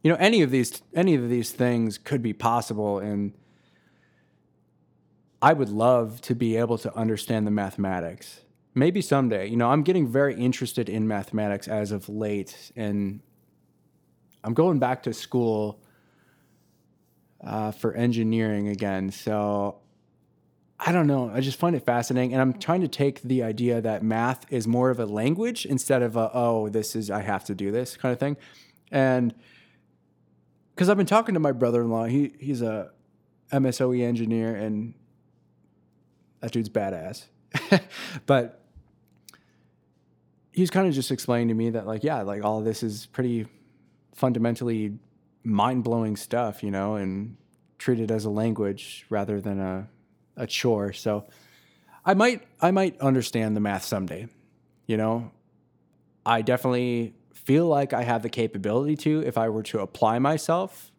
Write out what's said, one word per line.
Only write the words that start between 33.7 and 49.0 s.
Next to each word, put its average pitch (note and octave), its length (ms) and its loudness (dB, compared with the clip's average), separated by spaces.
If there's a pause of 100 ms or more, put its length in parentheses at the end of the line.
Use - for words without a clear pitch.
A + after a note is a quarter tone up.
O B2+ 140 2
E B2 80 0
engineer, A2+ 520 0
and G#2+ 380 -6 (1500)
that A#2 120 -8
dude's A2 160 -2
badass. F#2+ 560 -6 (460)
<laughs> G3 100 6 (460)
But B2 360 0 (1900)
he F3+ 100 2
was F3+ 80 2
kinda F#3+ 200 4
just C3+ 200 -2
explaining A#2+ 380 0
to A2+ 60 2
me A2+ 160 0
that, A2 160 -4
like, G#2+ 160 -4
yeah, C#3 200 -2
like, G2+ 200 -6
all G#2+ 200 0
this A2 200 -2
is A2 240 -6
pretty A#2+ 400 -4 (680)
fundamentally A2+ 840 0 (460)
mind-blowing A2+ 720 0
stuff, A#2 460 -4
you G2+ 80 -4
know, G2 260 -2
and G2+ 400 -6 (420)
treat A#2+ 220 0
it A2 100 -4
as G#2+ 140 0
a A2 60 -2
language G#2 800 -2